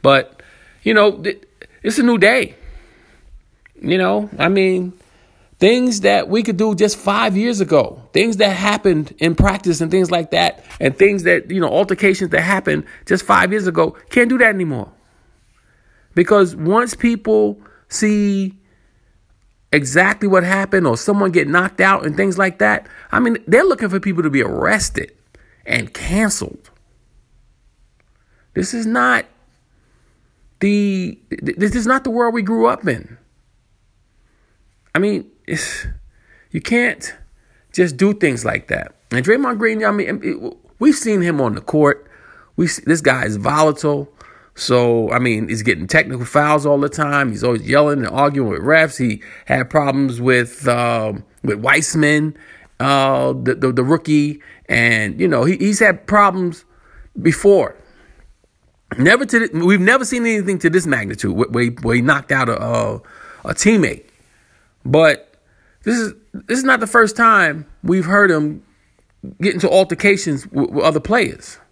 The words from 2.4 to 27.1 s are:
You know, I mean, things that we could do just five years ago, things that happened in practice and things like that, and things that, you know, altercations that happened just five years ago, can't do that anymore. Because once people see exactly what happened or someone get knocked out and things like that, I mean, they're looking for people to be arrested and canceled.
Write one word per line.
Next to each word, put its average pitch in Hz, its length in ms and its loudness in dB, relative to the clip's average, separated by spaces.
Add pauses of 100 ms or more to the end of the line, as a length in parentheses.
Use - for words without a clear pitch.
You 180 180 0
know, 202 400 0
I 165 100 0
mean, 185 440 0 (680)
things 233 420 2
that 196 280 2
we 214 140 0
could 202 140 -4
do 214 180 0
just 208 220 0
five 202 400 -2
years 220 240 -2
ago, 147 420 0 (100)
things 208 260 0
that 202 120 4
happened 185 680 -2
in 160 180 0
practice 190 440 0
and 160 120 -2
things 185 180 2
like 170 220 -2
that, 170 320 0 (160)
and 135 160 -2
things 196 260 4
that, 175 280 0
you 185 100 -2
know, 165 80 0
altercations 190 640 0
that 165 120 0
happened 170 420 -2 (220)
just 185 180 0
five 185 280 2
years 202 160 -2
ago, 165 280 -2 (140)
can't 240 180 2
do 254 100 0
that 226 160 4
anymore. 151 360 -6 (1200)
Because 180 420 2
once 214 380 0
people 214 680 0 (280)
see 202 680 -2 (1120)
exactly 170 560 0
what 185 140 4
happened 190 440 0
or 117 100 2
someone 196 340 0
get 160 160 0
knocked 180 340 -2
out 190 240 2
and 151 120 -4
things 190 220 -2
like 190 200 -2
that, 208 300 0 (240)
I - 80 0
mean, 233 260 0
they're 226 180 4
looking 254 240 0
for 185 120 -2
people 175 240 -2
to 151 60 0
be 135 120 2
arrested - 680 -2 (520)
and - 300 -6
canceled. - 760 -4 (1800)